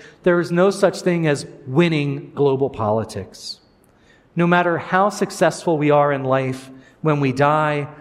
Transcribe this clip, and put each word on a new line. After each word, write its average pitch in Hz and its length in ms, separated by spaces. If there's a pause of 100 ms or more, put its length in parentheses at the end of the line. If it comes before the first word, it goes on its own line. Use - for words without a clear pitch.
(220)
there 175 180
is 165 100
no 175 200
such 196 320
thing 170 240
as 147 200 (200)
winning 143 680
global 135 360
politics. 107 920 (760)
No 170 120
matter 175 320
how 190 320
successful 170 680
we 147 140
are 147 220
in 135 120
life, 131 460 (320)
when 147 180
we 135 100
die, 147 580 (120)